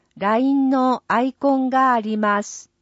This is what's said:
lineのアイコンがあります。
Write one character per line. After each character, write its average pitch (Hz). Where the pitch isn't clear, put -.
line 262
の 254
ア 220
イ 254
コ 277
ン 262
が 262
あ 240
り 214
ま 208
す。 -